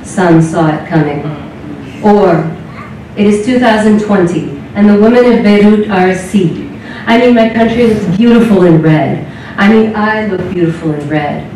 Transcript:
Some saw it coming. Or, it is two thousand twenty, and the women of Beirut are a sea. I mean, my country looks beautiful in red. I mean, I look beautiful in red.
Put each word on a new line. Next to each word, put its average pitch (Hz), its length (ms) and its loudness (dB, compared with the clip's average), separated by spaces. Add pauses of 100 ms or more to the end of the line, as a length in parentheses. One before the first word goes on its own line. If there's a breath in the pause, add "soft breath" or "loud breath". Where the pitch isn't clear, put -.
Some 165 380 2
saw 160 260 0
it - 180 -6
coming. 147 380 -2 (800)
Or, 185 460 2 (680)
it 202 100 0
is 208 200 0
two 254 120 0
thousand 214 440 2
twenty, 175 560 -2 (160)
and 202 160 2
the 208 100 4
women 240 320 4
of 208 100 2
Beirut 208 460 4
are 185 200 0
a 185 60 0
sea. - 540 -2 (380 loud breath)
I 226 100 2
mean, 247 180 4
my 226 140 4
country 226 380 0
looks 214 180 0 (140)
beautiful 220 460 4
in 160 180 4
red. 147 440 0 (300 loud breath)
I 208 160 2
mean, 220 240 2
I 214 300 -2
look 185 260 -6
beautiful 165 400 -2
in 147 160 -8
red. 147 480 -4